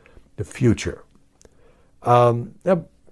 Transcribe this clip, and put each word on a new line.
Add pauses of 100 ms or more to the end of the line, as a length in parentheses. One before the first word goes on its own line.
(360)
the
future." (1000)
Um, (100)
now, (280)